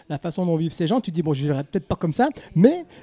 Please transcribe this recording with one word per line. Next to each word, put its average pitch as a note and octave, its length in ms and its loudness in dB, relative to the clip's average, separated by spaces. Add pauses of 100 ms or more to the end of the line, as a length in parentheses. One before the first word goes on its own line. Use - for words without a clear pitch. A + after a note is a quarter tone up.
la D3 80 -6
façon F3 300 -4
dont E3 100 0
vivent D#3+ 160 -2
ces E3+ 140 -4
gens, A3 160 0
tu - 80 -6
te D#3 40 -8
dis, E3+ 80 -2
bon, D3+ 120 0
je C3+ 80 -4
vivrai C#3+ 200 -2
peut-être E3 240 -6
pas F3+ 100 -4
comme E3 180 -2
ça, B3+ 160 2 (240)
mais D4+ 320 6 (160)